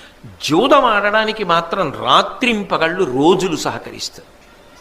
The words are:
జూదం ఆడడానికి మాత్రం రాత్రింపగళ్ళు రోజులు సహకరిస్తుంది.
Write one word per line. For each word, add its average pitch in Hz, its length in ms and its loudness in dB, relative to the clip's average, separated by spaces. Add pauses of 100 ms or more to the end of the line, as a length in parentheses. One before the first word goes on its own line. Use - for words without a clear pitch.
(440)
జూదం 254 420 4
ఆడడానికి 214 580 0
మాత్రం 170 500 -2 (100)
రాత్రింపగళ్ళు 180 1000 0
రోజులు 156 520 2
సహకరిస్తుంది. - 720 -10 (520)